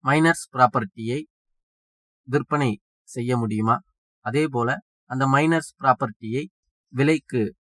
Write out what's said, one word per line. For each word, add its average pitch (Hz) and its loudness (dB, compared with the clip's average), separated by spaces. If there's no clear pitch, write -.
மைனர்ஸ் 160 4
ப்ராப்பர்ட்டியை 120 0
விற்பனை 143 0
செய்ய 123 -2
முடியுமா? 110 0
அதே 139 0
போல 120 0
அந்த 131 -2
மைனர்ஸ் 156 2
ப்ராப்பர்ட்டியை 120 -2
விலைக்கு 143 0